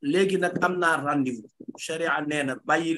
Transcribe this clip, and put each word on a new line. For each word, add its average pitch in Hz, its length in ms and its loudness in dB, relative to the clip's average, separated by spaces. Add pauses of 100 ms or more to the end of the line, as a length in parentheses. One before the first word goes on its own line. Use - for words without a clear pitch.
léegi 190 360 2
nag 175 260 0
am 180 140 0
naa 165 180 4
rendez-vous. 139 540 -2 (260)
Sharia 160 500 -2
nee 147 160 -2
na 131 220 -2
bàyyi 160 340 2